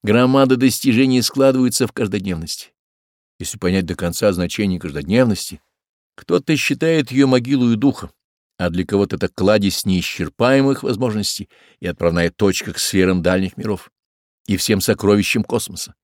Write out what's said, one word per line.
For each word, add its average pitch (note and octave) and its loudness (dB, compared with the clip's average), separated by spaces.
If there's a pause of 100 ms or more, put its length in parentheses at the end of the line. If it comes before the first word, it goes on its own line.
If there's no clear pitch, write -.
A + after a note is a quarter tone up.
Громада B2+ 4
достижений B2+ 2
складывается C3 0
в - -10
каждодневности. F#2+ -6 (640)
Если - -10
понять F#2 0
до E2+ -6
конца F#2 0
значение F2+ -2
каждодневности, F2+ -2 (540)
кто-то E3+ 0
считает D#3 -2
её C3+ 4
могилою B2 2
духа, A2 -2 (460)
а F2+ -2
для F2 -4
кого-то G2+ 0
это - -4
кладезь G2+ 2
неисчерпаемых A#2+ 0
возможностей G#2+ -4 (280)
и - -10
отправная E2+ 0
точка G2 -2
к - -10
сферам F#2 0
дальних F#2 -2
миров G#2 -8 (560)
и G2 0
всем G2+ 0
сокровищам G#2 2
космоса. - -6